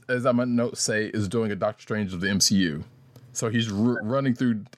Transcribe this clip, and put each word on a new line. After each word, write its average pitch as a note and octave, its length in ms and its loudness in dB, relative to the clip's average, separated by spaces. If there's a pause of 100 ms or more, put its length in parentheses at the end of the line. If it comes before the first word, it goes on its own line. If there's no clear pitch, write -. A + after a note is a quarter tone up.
as B2 200 0
I B2 40 6
might B2 160 2
note A#2+ 300 0
say, A2 300 0
is G#2 200 -2
doing A2+ 240 0
a G#2 40 -2
Doctor G#2 260 -4
Strange G#2 320 -4
of E2+ 80 -4
the G2 80 0
M G2 100 2
C G2 180 4
U. E2+ 260 0 (500)
So A#2+ 140 -4
he's A2+ 240 0
r-, A2 320 0
running C3 320 0
through A2+ 300 0 (120)